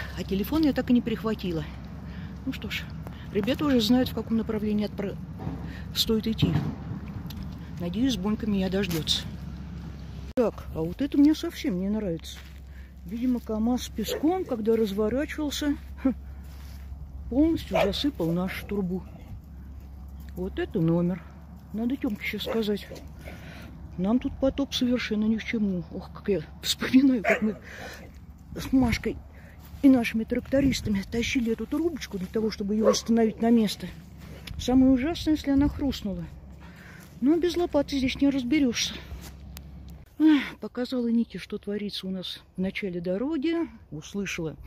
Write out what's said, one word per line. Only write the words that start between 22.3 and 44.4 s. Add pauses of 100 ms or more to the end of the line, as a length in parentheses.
сказать. (1080)
Нам
тут
потоп
совершенно
ни
к
чему.
Ох,
как
я (200)
вспоминаю,
как
мы (1000)
с
Машкой (680)
и
нашими
трактористами
тащили
эту
трубочку
для
того,
чтобы
её
восстановить
на
место. (680)
Самое
ужасное,
если
она
хрустнула. (960)
Но
без
лопаты
здесь
не
разберёшься. (1200)
Эх,
показала
Нике,
что
творится
у
нас (140)
в
начале
дороги. (360)
Услышала (120)